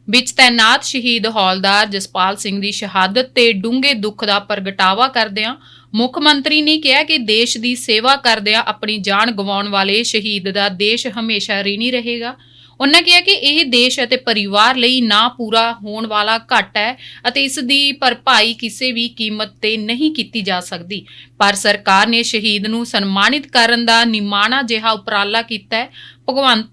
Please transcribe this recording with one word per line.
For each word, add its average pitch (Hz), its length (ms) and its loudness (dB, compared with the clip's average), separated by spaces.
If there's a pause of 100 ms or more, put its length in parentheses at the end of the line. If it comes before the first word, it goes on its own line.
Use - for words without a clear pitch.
ਵਿੱਚ 247 220 2
ਤੈਨਾਤ 240 520 4
ਸ਼ਹੀਦ 233 440 -2
ਹੌਲਦਾਰ 196 580 2
ਜਸਪਾਲ 196 500 -2
ਸਿੰਘ 202 260 -6
ਦੀ 208 100 -4
ਸ਼ਹਾਦਤ 196 580 -2
ਤੇ 233 240 4
ਡੂੰਘੇ 254 400 0
ਦੁੱਖ 208 320 -6
ਦਾ 202 140 2
ਪ੍ਰਗਟਾਵਾ 196 680 0
ਕਰਦਿਆਂ 220 480 -4 (400)
ਮੁੱਖ 247 240 -2
ਮੰਤਰੀ 302 420 2
ਨੇ 311 160 2
ਕਿਹਾ 294 260 2
ਕਿ 311 140 0
ਦੇਸ਼ 226 400 0
ਦੀ 247 180 -2
ਸੇਵਾ 240 400 2
ਕਰਦਿਆਂ 220 520 0
ਆਪਣੀ 214 300 -4
ਜਾਨ 202 340 0
ਗਵਾਉਣ 202 380 -4
ਵਾਲੇ 196 340 0
ਸ਼ਹੀਦ 202 460 -4
ਦਾ 202 200 0
ਦੇਸ਼ 208 380 -2 (120)
ਹਮੇਸ਼ਾ 208 440 -4
ਰਿਣੀ 208 280 -2
ਰਹੇਗਾ। 240 440 -6 (460)
ਉਹਨਾਂ 302 200 4
ਕਿਹਾ 349 200 4
ਕਿ 381 100 2
ਇਹ 302 340 0
ਦੇਸ਼ 247 380 2
ਅਤੇ 254 140 0
ਪਰਿਵਾਰ 214 580 2
ਲਈ 254 260 2
ਨਾ 214 260 4
ਪੂਰਾ 226 460 0
ਹੋਣ 214 340 -10
ਵਾਲਾ 214 300 0
ਘਾਟਾ 220 420 -2
ਹੈ 233 180 -4 (300)
ਅਤੇ 277 160 0
ਇਸ 269 160 -4
ਦੀ 277 320 2
ਭਰਪਾਈ 240 600 0
ਕਿਸੇ 240 380 -6
ਵੀ 233 180 -4
ਕੀਮਤ 214 380 -6 (140)
ਤੇ 220 160 -2
ਨਹੀਂ 247 380 -2
ਕੀਤੀ 226 260 -6
ਜਾ 185 180 -2
ਸਕਦੀ, 180 460 -10 (320)
ਪਰ 202 160 4
ਸਰਕਾਰ 202 540 2
ਨੇ 233 160 2
ਸ਼ਹੀਦ 214 440 -2
ਨੂੰ 233 180 -4
ਸਨਮਾਨਿਤ 202 640 0
ਕਰਨ 233 380 2
ਦਾ 226 200 4
ਨਿਮਾਣਾ 214 560 0
ਜਿਹਾ 226 300 -2
ਉਪਰਾਲਾ 214 500 -2
ਕੀਤਾ 220 360 -6
ਹੈ। 254 120 -6 (400)
ਭਗਵੰਤ 254 440 2